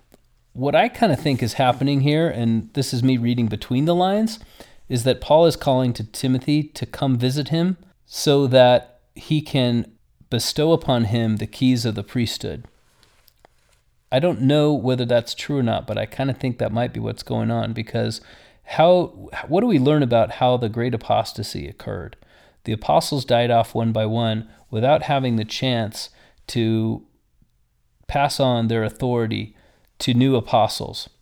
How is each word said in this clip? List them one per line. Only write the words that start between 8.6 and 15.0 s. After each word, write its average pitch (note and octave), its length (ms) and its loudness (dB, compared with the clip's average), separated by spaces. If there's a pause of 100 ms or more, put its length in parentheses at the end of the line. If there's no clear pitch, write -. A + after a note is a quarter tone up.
he D#3 260 -2
can B2 500 -2 (380)
bestow D3+ 420 0
upon B2 340 2
him A2 320 0
the A2 100 -6
keys B2+ 360 0
of A2 120 -2
the G#2+ 80 -8
priesthood. A#2+ 600 -6 (1500)
I C3 80 2
don't E3 220 0
know D3 300 4
whether B2+ 320 0